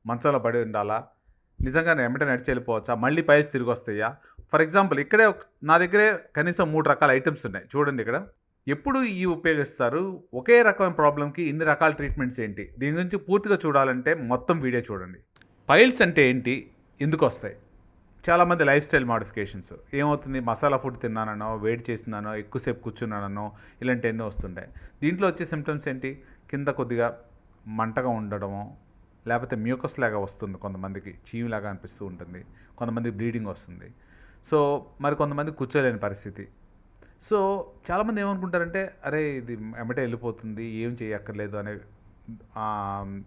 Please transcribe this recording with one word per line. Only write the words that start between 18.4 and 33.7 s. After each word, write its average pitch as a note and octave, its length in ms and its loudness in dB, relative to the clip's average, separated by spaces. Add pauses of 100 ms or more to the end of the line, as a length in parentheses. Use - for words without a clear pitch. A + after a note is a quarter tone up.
లైఫ్ C#3+ 220 4
స్టైల్ C#3 200 2
మోడిఫికేషన్స్. G#2 920 -6
ఏమవుతుంది? C#3+ 440 -2
మసాలా B2 380 0
ఫుడ్ B2+ 240 -6
తిన్నాననో, A2 540 -4
వేడి A#2 360 -2
చేసినానో, G#2+ 440 -8
ఎక్కువసేపు - 480 -6
కూర్చున్నాననో, G#2 680 -6 (300)
ఇలాంటి B2 260 0
ఎన్నో A2+ 200 -4
వస్తుంటాయి. F#2+ 400 -10 (340)
దీంట్లో F3+ 260 0
వచ్చే F3 180 -2
సిమ్టమ్స్ D3+ 420 -6
ఏంటి? C3 360 -8 (280)
కింద C#3 160 -4
కొద్దిగా A#2 520 -2 (480)
మంటగా A2 400 -2
ఉండడము, G#2 680 -6 (500)
లేకపోతే A#2+ 280 -2
మ్యూకస్ A#2+ 440 -4
లాగా A2 180 0
వస్తుంది, G2 400 -8
కొంతమందికి G2 520 -10
చీమిలాగా A2 600 -8
అనిపిస్తూ - 360 -12
ఉంటుంది, F2 400 -14 (320)
కొంతమందికి A#2 380 -4
బ్లీడింగ్ A2+ 320 -4
వస్తుంది. F2+ 380 -14 (680)